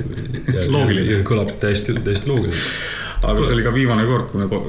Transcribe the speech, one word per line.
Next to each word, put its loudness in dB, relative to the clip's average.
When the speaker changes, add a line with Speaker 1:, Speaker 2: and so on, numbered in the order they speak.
Speaker 1:
<laughs> -4
Speaker 2:
jaa, 0
Speaker 1:
Loogiline. 2
Speaker 2:
jaa, 2
kõlab 0
täiesti, 0
täiesti -2
loogiliselt. -2
Speaker 1:
Aga 2
see 2
oli 2
ka 2
viimane 2
kord, 0
kui -2
me 0
ko-, -2